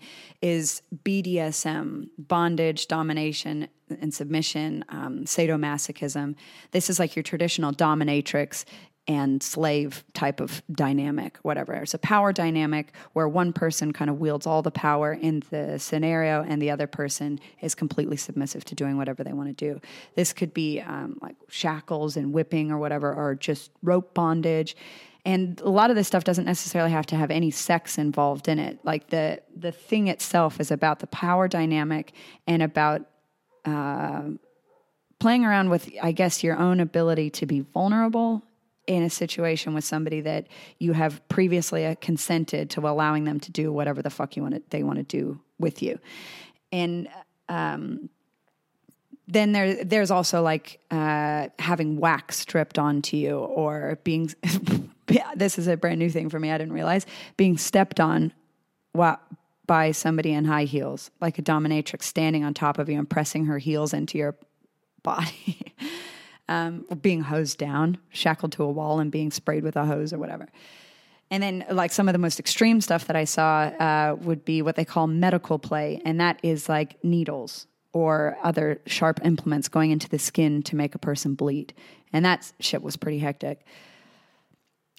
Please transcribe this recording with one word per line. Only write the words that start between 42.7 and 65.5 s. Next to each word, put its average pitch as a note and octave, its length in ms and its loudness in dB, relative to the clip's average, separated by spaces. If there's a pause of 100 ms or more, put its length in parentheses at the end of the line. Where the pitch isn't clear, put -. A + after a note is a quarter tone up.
allowing D3+ 420 2
them D3+ 160 -2
to - 100 -10
do D#3 220 -2
whatever D3 300 -2
the D3 80 -6
fuck C#3 260 -6
you C#3+ 80 -6
wanna, C#3+ 160 -4 (120)
they D3+ 120 -2
wanna C#3+ 200 -2
do C#3+ 360 -4 (180)
with D#3+ 240 -2
you. - 160 -2 (720)
And, F3 380 -4 (400)
um, D#3 640 -6 (1160)
then G#3 280 4
there, G3 320 2
there's G3+ 260 2
also, F3+ 300 2
like, D#3 400 -2 (100)
uh, D3+ 560 0 (120)
having D#3+ 380 0
wax D#3+ 420 0
stripped - 380 -2
onto D3 380 0
you D3 220 -2
or D3+ 640 -2
being, D#3+ 260 0 (540)
<laughs> - 540 0
this F#3+ 200 2
is F3 120 2
a E3+ 80 4
brand E3+ 220 0
new E3+ 100 2
thing D#3+ 200 -2
for D#3+ 80 -4
me, D#3 140 -2
I D#3+ 60 0
didn't D#3 160 -6
realize, E3 320 0 (320)
being F#3 200 6
stepped - 440 2
on D#3+ 320 2 (600)
wa-, E3 220 4 (500)
by D#3+ 280 4
somebody D#3+ 400 0
in D3+ 100 2
high D3+ 220 2
heels, C3+ 440 -4 (120)
like E3 180 -2
a - 20 -4
dominatrix D3+ 640 0
standing D#3+ 400 0
on D3 100 -2
top D3 260 0
of D3 100 -2
you D3 100 0
and D3 100 -4
pressing D#3 360 0
her D3+ 140 0
heels D3+ 340 0
into D3 240 -4
your D3 180 -2 (680)
body. - 720 -4